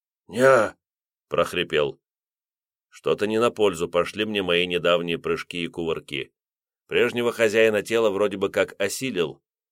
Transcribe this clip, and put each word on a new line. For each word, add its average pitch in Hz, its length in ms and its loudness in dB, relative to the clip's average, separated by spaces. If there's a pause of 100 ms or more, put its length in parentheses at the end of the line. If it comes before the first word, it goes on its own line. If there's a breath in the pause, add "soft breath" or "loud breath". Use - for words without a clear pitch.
(280)
"Неа", 117 480 2 (520)
прохрипел. 80 720 -2 (880)
Что-то 82 380 -2
не 110 120 0
на 120 120 2
пользу 90 380 0
пошли 87 360 -2
мне 107 180 -4
мои 87 240 2
недавние 85 520 0
прыжки 82 460 -6
и 80 40 -6
кувырки. 78 640 -8 (540)
Прежнего 117 460 0
хозяина 107 500 4
тела 113 280 2
вроде 98 280 0
бы 98 100 0
как 95 320 -2
осилил, 131 600 -4 (300)